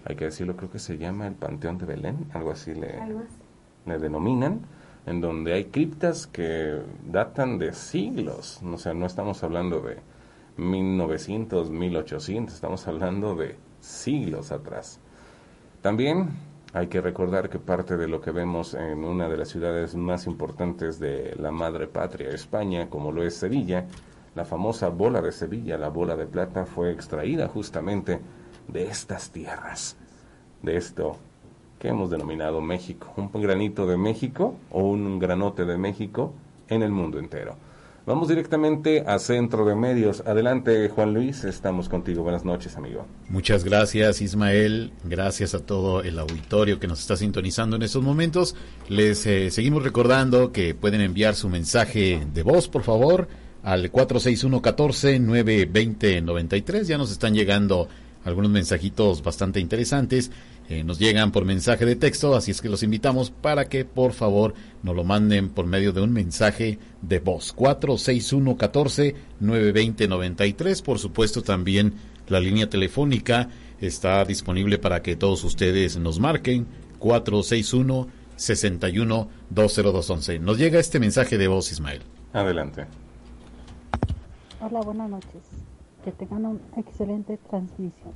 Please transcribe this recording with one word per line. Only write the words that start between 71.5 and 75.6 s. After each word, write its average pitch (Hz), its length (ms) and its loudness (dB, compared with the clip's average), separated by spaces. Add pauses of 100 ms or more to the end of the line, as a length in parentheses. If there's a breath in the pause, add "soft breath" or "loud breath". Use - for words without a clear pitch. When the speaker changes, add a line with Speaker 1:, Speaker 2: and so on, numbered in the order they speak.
Speaker 3:
la 95 120 4
línea 101 300 4
telefónica 120 800 2 (320 loud breath)
está 95 460 2
disponible 98 520 0
para 87 220 0
que 85 160 -2
todos 98 260 2
ustedes 92 540 2